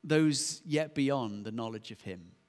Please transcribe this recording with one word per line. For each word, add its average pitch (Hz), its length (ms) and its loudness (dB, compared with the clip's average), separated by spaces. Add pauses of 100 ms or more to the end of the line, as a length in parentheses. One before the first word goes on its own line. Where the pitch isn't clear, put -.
those 156 600 2
yet 156 300 0
beyond 127 500 0
the 107 80 -8
knowledge 113 380 -8
of 107 100 -16
him. 90 300 -12 (180)